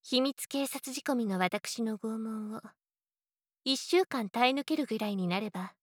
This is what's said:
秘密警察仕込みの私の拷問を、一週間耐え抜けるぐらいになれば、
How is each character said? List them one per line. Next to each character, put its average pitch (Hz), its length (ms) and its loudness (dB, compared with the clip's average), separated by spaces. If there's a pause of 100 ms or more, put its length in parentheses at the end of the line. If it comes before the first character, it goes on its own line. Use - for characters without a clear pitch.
秘 254 200 2
密 - 260 -2
警 277 180 0
察 - 280 -8
仕 294 80 -6
込 269 140 0
み 233 100 0
の 190 120 0
私 185 440 -2
の 220 160 -2
拷 220 200 -4
問 220 360 -6
を、 - 80 -10 (1000)
一 262 120 2
週 359 300 4
間 226 240 -2
耐 247 200 4
え - 40 2
抜 277 100 0
け 311 120 0
る 294 100 0
ぐ 220 120 -2
ら 214 100 0
い 202 80 0
に 180 120 0
な 180 100 2
れ 214 120 -2
ば、 185 320 -6